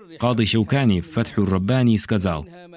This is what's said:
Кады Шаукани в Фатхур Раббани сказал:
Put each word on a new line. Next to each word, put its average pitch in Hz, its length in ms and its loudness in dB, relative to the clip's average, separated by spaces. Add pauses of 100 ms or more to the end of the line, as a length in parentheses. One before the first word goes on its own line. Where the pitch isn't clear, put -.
(180)
Кады 117 280 0
Шаукани 113 540 2
в - 100 -8
Фатхур 107 400 -2
Раббани 110 480 2
сказал: 90 480 -2 (300)